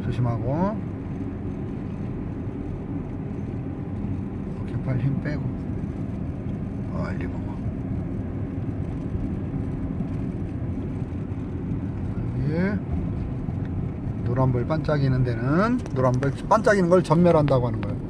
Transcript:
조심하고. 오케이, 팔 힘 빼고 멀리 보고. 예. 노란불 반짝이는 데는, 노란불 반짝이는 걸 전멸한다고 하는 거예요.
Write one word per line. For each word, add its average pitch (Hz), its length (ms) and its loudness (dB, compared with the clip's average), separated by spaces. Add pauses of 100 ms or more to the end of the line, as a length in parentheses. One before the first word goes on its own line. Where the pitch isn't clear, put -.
조심하고. 123 720 0 (3750)
오케이, - 240 -4
팔 127 140 0
힘 135 220 2
빼고 147 200 -2 (1500)
멀리 - 340 -2
보고. - 240 -4 (4000)
예. 185 300 2 (1400)
노란불 123 420 4
반짝이는 143 600 4
데는, 147 520 4 (160)
노란불 127 380 4 (160)
반짝이는 202 420 6
걸 180 140 8
전멸한다고 151 640 6
하는 110 140 0
거예요. 110 160 -2 (120)